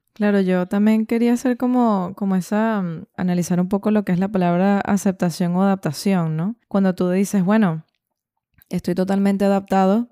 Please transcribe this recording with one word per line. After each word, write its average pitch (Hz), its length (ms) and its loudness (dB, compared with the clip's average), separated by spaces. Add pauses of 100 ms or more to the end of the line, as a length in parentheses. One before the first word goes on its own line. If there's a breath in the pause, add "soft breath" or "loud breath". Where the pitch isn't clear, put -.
(140)
Claro, 202 280 0
yo 180 240 0
también 214 400 0
quería 240 260 0
hacer 247 240 -2
como, 233 600 0
como 196 200 -2
esa, 208 460 -2
mm, 165 240 -8 (100)
analizar 175 440 -2
un 180 100 -2
poco 208 200 0
lo 214 140 2
que 190 80 -2
es 170 60 0
la 190 100 -2
palabra 190 520 2
aceptación 180 760 -2
o 185 60 2
adaptación, 185 760 0
¿no? 190 200 -4 (120)
Cuando 190 260 2
tú 180 160 -2
dices, 190 320 0
"Bueno, 180 440 0 (840)
estoy 175 260 -4
totalmente 196 520 0
adaptado", 196 640 2